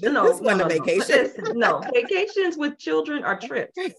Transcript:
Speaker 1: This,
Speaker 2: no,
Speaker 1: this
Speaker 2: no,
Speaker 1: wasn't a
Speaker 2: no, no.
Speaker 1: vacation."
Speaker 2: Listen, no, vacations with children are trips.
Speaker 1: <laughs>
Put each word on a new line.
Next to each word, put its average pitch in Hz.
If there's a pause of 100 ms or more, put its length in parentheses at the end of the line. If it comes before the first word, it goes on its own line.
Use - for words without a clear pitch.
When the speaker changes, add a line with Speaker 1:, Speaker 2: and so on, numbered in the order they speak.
Speaker 1:
This, 240
Speaker 2:
no, 240
Speaker 1:
this -
Speaker 2:
no, -
Speaker 1:
wasn't 196
a 180
Speaker 2:
no, 160
no. 160
Speaker 1:
vacation." 175
Speaker 2:
Listen, - (140)
no, 208 (100)
vacations 370
with 294
children 311
are 190
trips. -
Speaker 1:
<laughs> 359